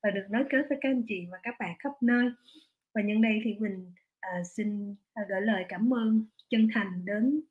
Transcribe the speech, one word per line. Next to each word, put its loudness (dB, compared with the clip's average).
và 0
được -4
nối 0
kết 2
với 0
các -2
anh 2
chị -6
và -16
các -8
bạn -6
khắp -6
nơi. 4
Và -2
nhân 2
đây 4
Thị -2
Quỳnh, -4
à, -8
xin, -4
à, -8
gửi -2
lời 2
cảm 2
ơn 2
chân 6
thành -2
đến 2